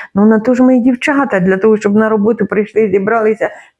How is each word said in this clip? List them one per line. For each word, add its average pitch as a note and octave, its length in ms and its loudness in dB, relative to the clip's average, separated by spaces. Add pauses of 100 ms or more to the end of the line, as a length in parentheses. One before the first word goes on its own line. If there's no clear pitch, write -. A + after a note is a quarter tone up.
(160)
«Ну, G3+ 100 2
на A3 140 4
то A#3 140 0
ж B3 100 2
ми B3+ 140 4
і - 20 2
дівчата, C4 600 -2
для F#3+ 180 0
того, G#3+ 200 2
щоб G3+ 180 -2
на A3 140 2
роботу G#3+ 360 0
прийшли, G#3 460 -2
зібралися, G#3+ 580 -2 (300)